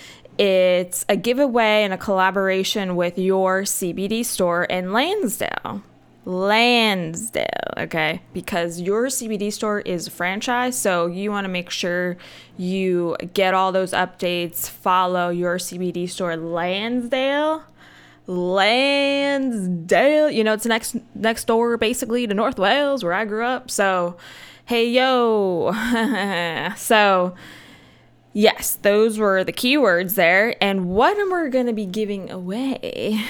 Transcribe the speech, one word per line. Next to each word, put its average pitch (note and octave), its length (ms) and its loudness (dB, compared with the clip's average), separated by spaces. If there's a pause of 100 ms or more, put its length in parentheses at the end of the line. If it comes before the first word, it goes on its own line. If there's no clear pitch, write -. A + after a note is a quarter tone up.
(380)
it's F#3 720 2
a G#3 80 2
giveaway A#3 680 2
and G3 100 0
a F#3 60 -4
collaboration F#3+ 1000 0
with F3 220 0
your F#3+ 460 2
C F#3 280 -4
B F#3 160 -4
D A3+ 140 -2
store F3 420 0
in F#3 280 -4
Lansdale. C4+ 880 -2 (420)
Lansdale, G3+ 1500 0
okay? D#3+ 460 -4 (100)
Because F3 480 -4
your G#3 300 0
C A#3+ 180 -6
B G#3+ 80 -2
D G#3 140 -4
store G#3 300 -2
is F3 260 -4
a E3+ 40 -12
franchise, A#3+ 680 -2
so F3 280 2
you F#3+ 240 -4
wanna G3+ 180 -4
make F3+ 220 -6
sure F3+ 460 -2 (400)
you F3+ 600 0 (160)
get F#3 220 2
all F#3+ 160 2
those F#3 220 -2
updates, F3 760 -4
follow F3+ 600 0
your F3 300 -2
C F3+ 200 -8
B F3+ 140 -2
D F3 140 -4
store F3 300 -4
Lansdale. A#3+ 1300 -2 (640)
Lansdale, B3 2000 2
you A3 140 2
know, G#3+ 80 2
it's G#3+ 140 -4
next, A3+ 300 -2 (180)
next A3 340 -2
door, A#3 280 2
basically, A#3+ 500 -2
to G3+ 80 -2
North A#3 240 0
Wales, C4+ 440 2
where E3+ 100 -2
I G3+ 120 -2
grew G#3+ 200 -4
up, B3 260 -4
so, F3+ 460 0 (500)
hey, A#3 220 2
yo. A3+ 840 2 (1000)
<laughs> - 40 -14
So, F#3+ 580 4 (1000)
yes, - 500 2
those G#3+ 360 4
were G3 240 2
the - 100 -4
keywords G3+ 600 2
there, F#3+ 480 4
and F#3+ 280 0
what C4 260 4
we're F#4 320 -2
gonna B3 240 0
be G#3 140 -4
giving G3+ 440 -6
away G#3 1000 -4